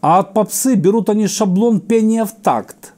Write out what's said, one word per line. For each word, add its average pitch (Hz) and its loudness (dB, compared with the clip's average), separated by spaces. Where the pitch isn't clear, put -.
А 160 2
от 190 -6
попсы 220 0
берут 196 0
они 208 0
шаблон 208 0
пения 226 0
в 208 -6
такт - -6